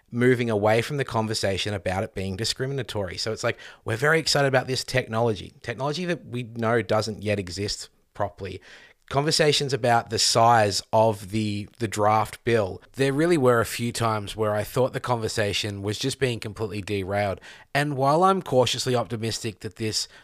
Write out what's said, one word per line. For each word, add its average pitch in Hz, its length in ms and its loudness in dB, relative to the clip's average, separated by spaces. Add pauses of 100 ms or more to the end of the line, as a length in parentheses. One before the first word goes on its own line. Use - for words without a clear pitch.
(100)
moving 120 400 4
away 107 320 4
from 147 160 -6
the 131 60 -2
conversation 107 680 -2
about 95 300 -2
it - 100 -10
being 95 220 -6
discriminatory. 110 800 -6
So 110 160 -6
it's 107 100 -10
like, 117 160 -2 (260)
we're 110 120 -2
very 151 220 2
excited 143 300 2
about 127 180 2
this 127 180 -4
technology, 110 800 -2
technology 143 420 -6
that 175 220 -4
we 120 160 -6
know 117 400 0
doesn't 107 400 0
yet 101 160 0
exist 95 500 -6 (260)
properly, 95 460 -6 (520)
conversations 143 640 2
about 117 340 2
the 113 100 -2
size 113 720 4
of 104 420 2
the, 104 360 -2 (100)
the 117 80 -2
draft 104 580 0
bill, 101 360 0 (140)
there 135 180 0
really 165 240 2
were 123 240 6
a 107 60 2
few 117 260 -4
times 110 420 -2
where 107 200 0
I 104 100 0
thought 127 300 0
the 131 60 -6
conversation 107 840 -2
was 107 160 -2
just 139 200 -4
being 120 220 -2
completely 104 400 -6
derailed. 98 580 -2 (360)
And 147 200 0
while 139 300 4
I'm 190 160 4
cautiously 127 560 2
optimistic 113 640 -4
that 107 160 -12
this 110 320 -4 (160)